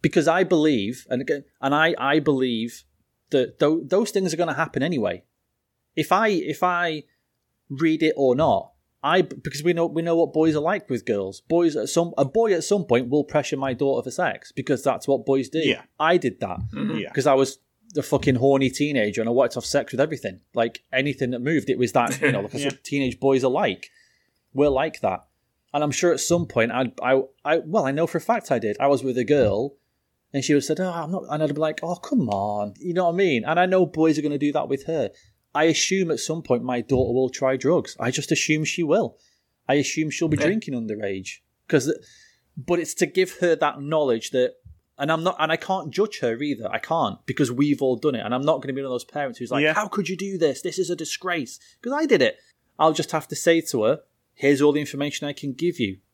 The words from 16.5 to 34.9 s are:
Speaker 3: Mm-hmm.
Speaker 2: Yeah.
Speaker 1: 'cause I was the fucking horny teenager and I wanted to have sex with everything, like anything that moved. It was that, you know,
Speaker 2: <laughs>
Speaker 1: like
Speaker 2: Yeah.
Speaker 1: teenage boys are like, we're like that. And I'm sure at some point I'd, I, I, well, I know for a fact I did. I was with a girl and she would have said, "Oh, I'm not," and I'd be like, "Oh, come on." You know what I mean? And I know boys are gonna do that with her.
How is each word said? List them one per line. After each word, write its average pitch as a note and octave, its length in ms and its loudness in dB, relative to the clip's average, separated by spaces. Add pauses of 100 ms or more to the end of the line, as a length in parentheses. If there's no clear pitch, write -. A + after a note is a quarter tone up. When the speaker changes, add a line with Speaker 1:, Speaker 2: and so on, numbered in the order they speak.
Speaker 3:
Mm-hmm. - 260 -4
Speaker 2:
Yeah. - 140 -8
Speaker 1:
'cause C3+ 140 0
I C#3 80 6
was C3+ 240 2 (360)
the D3 80 -2
fucking C3+ 340 2
horny C3+ 320 4
teenager B2 540 0
and A2+ 60 0
I A#2+ 40 0
wanted B2 200 4
to - 60 -8
have A#2 80 -8
sex C#3 260 -2
with B2+ 80 -2
everything, B2+ 400 -4 (140)
like A#2 280 -2 (100)
anything C3+ 380 -2
that B2 100 -6
moved. C#3 300 0
It B2 80 0
was A#2+ 140 0
that, B2+ 280 0
you D3 120 2
know, G2+ 80 0
Speaker 2:
<laughs> G#2 120 -8
Speaker 1:
like - 20 -16
Speaker 2:
Yeah. C#3 160 -4 (120)
Speaker 1:
teenage C3+ 380 -4
boys C3+ 240 4
are B2+ 60 4
like, C3+ 400 -2 (640)
we're C#3+ 160 4
like C#3+ 320 -2
that. F#2+ 200 -2 (520)
And D3 120 0
I'm C#3+ 80 -2
sure F3 200 2
at - 80 0
some - 260 0
point A#2 260 0
I'd, B2+ 280 -2
I, C3 220 2 (220)
I, D#3+ 140 2
well, D#3+ 280 0
I C3+ 60 0
know D#3+ 140 0
for E3+ 120 -4
a - 20 0
fact - 300 -2
I B2+ 80 2
did. G#2 220 -2
I C#3 80 4
was C#3 160 2
with B2+ 140 -2
a B2 60 0
girl B2+ 520 2 (560)
and C#3 120 -4
she D#3 80 2
would D3 60 6
have C#3 60 2
said, D#3 160 -2
"Oh, F#3 100 -2
I'm E3 220 -6
not," F#3+ 180 -6
and D#3 120 -2
I'd D3 120 0
be D3 60 -4
like, D#3 220 -2
"Oh, F3 120 -4
come F3+ 340 -2
on." G#2 500 -2
You E3+ 140 -6
know F3+ 120 0
what E3+ 100 2
I - 20 -2
mean? D#3+ 280 2
And E3 160 0
I F#3 40 4
know F#3 220 4
boys D#3+ 320 2
are D3 40 -4
gonna C#3+ 140 -2
do C#3+ 160 0
that D3+ 160 -2
with C3+ 180 -4
her. D3 240 -2 (440)